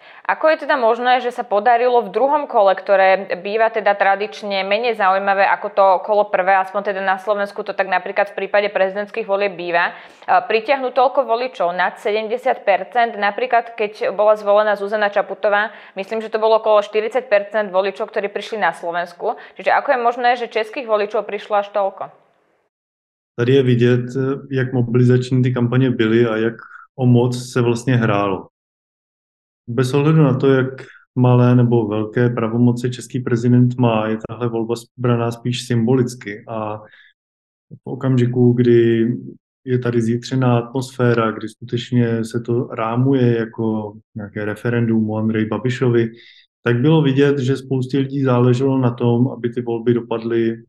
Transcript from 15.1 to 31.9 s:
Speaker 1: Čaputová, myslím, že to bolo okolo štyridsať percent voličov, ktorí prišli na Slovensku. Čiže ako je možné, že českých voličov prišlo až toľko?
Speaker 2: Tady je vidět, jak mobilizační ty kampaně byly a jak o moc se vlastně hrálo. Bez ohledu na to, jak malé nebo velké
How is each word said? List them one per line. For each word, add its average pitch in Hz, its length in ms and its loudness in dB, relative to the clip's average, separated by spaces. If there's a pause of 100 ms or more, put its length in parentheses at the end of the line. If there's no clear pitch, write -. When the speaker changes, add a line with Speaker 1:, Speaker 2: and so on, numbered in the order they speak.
Speaker 1:
Čaputová, 202 640 -2 (240)
myslím, 220 240 -8
že 214 80 -12
to 220 80 -4
bolo 220 240 2
okolo 214 160 4
štyridsať 220 480 -2
percent 208 480 -2
voličov, 196 320 -2
ktorí 202 240 -6
prišli 208 320 -8
na 170 80 2
Slovensku. 175 640 -6 (240)
Čiže 190 160 0
ako 262 240 0
je - 0 -
možné, 240 400 0
že 240 80 -6
českých 220 400 -6
voličov 208 400 -2
prišlo 202 400 -4
až 202 80 -12
toľko? 196 520 -6 (1120)
Speaker 2:
Tady 120 140 2
je 139 100 6
vidět, 123 420 2 (460)
jak 131 220 -2
mobilizační 123 680 2
ty 127 100 0
kampaně 123 380 2
byly 113 360 2
a 110 100 -2
jak 113 180 -2 (440)
o 131 80 -2
moc 123 460 2
se 127 80 0
vlastně 120 360 0
hrálo. 101 520 0 (1200)
Bez 127 240 0
ohledu 156 280 4
na 131 120 4
to, 131 140 2
jak 131 180 4 (480)
malé 123 400 4
nebo 117 320 4
velké 107 420 -2